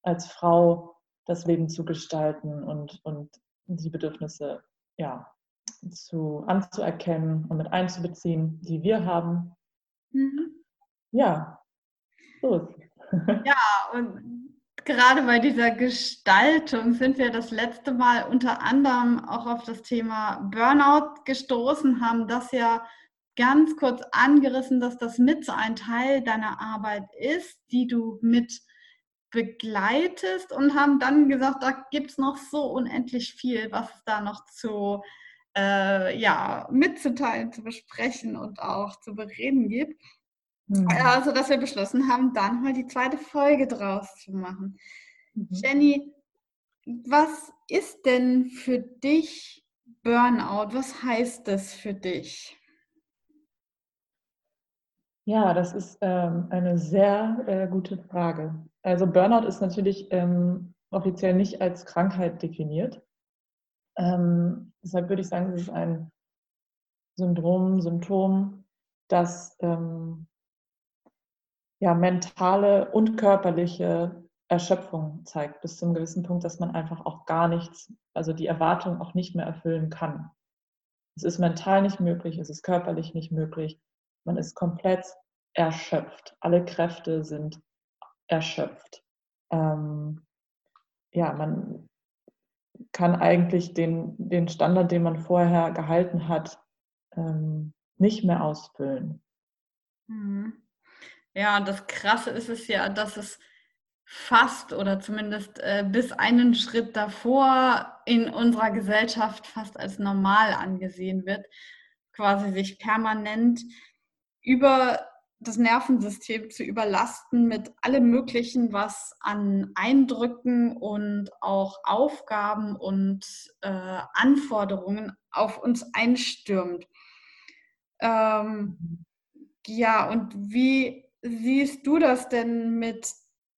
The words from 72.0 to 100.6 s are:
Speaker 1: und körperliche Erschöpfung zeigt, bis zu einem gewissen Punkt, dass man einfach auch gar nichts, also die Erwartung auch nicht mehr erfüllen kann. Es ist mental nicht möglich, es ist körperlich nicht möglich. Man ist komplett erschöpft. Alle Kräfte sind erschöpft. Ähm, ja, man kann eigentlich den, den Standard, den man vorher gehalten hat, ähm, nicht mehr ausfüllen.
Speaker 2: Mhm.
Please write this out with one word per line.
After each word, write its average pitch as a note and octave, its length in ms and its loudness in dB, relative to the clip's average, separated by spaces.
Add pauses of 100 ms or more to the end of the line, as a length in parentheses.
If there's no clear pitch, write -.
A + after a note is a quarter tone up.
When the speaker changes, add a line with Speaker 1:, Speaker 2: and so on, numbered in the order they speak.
Speaker 1:
und A3 260 2
körperliche F3 1080 2 (240)
Erschöpfung E3+ 800 -2
zeigt, D3 340 -8
bis - 160 -12
zu - 80 -8
einem E3+ 100 0
gewissen E3 280 -4
Punkt, F3 200 -4
dass E3+ 160 -8
man E3+ 160 -4
einfach D#3+ 300 -8
auch - 220 -10
gar E3 200 2
nichts, E3+ 460 -4 (220)
also D#3+ 180 -4
die D#3+ 140 -6
Erwartung E3 560 -2
auch - 100 -12
nicht F3+ 240 -4
mehr E3+ 80 -4
erfüllen D#3+ 460 -4
kann. D3+ 400 -10 (840)
Es D#3 100 -10
ist E3+ 140 -2
mental F3+ 440 2
nicht G3 180 -2
möglich, E3+ 380 -2
es D#3+ 100 -10
ist D3+ 140 -16
körperlich F3 500 -2
nicht D#3+ 200 -8
möglich. D#3 460 -6 (460)
Man E3+ 140 -2
ist E3 160 -8
komplett F3+ 500 -2 (480)
erschöpft. - 880 -4
Alle F3 240 2
Kräfte E3 580 -4
sind D3+ 380 -10 (680)
erschöpft. - 760 -6 (460)
Ähm, D3+ 760 -4 (880)
ja, D#3+ 220 0
man D#3 520 -6 (1080)
kann F3 220 2
eigentlich F3 600 2
den, E3 420 -2
den E3+ 320 -2
Standard, F3 420 2
den F3 120 2
man D#3+ 160 0
vorher E3+ 520 2
gehalten E3 580 0
hat, D#3 300 -4 (560)
ähm, D#3 600 -4 (240)
nicht G#3+ 260 2
mehr F3 180 2
ausfüllen. D3+ 800 -6 (840)
Speaker 2:
Mhm. G3+ 580 -8 (720)